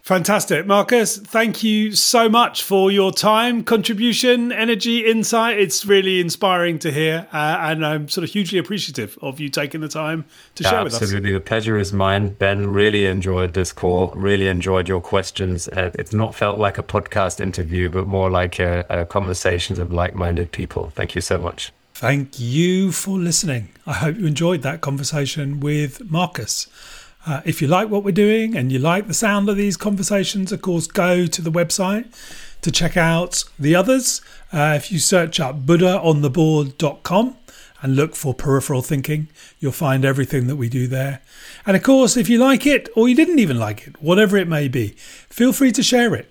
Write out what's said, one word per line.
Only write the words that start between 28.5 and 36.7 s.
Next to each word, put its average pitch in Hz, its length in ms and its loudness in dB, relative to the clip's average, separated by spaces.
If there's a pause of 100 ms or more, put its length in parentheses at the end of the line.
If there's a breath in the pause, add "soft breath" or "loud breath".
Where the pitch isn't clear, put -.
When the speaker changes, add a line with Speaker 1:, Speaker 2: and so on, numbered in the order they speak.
Speaker 1:
and 131 160 -2
you 131 80 0
like 170 300 0
the 160 60 -6
sound 202 340 0
of 208 80 0
these 202 220 0
conversations, 196 760 -2
of 185 100 -6
course, 170 260 -2
go 180 380 2
to 170 160 -4
the 165 80 -4
website 185 640 -2 (460 loud breath)
to - 100 -2
check 175 280 0
out 170 480 0 (120)
the 147 160 2
others. 247 480 2 (300 loud breath)
Uh, 151 240 2
if - 160 -4
you 165 80 -2
search 170 400 2
up 135 260 -4
buddha 180 360 4
on 156 200 4
the 147 80 2
board 151 480 2